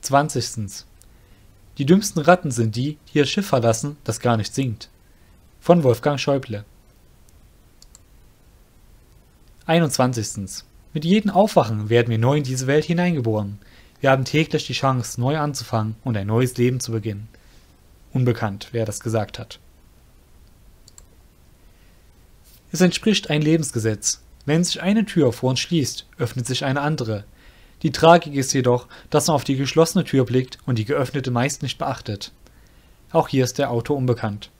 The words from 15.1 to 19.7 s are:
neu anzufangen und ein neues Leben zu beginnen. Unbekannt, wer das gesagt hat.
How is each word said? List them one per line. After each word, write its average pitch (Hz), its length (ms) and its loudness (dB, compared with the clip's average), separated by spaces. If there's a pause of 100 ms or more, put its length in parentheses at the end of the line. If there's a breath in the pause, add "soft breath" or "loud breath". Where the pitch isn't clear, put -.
neu 135 180 0
anzufangen 120 680 -4
und 120 100 -2
ein 98 120 -4
neues 120 280 0
Leben 123 240 0
zu 117 140 -8
beginnen. 107 340 -6 (880 soft breath)
Unbekannt, 113 580 -2
wer 113 140 -4
das 107 160 -10
gesagt 110 360 -4
hat. - 220 -16 (3000 soft breath)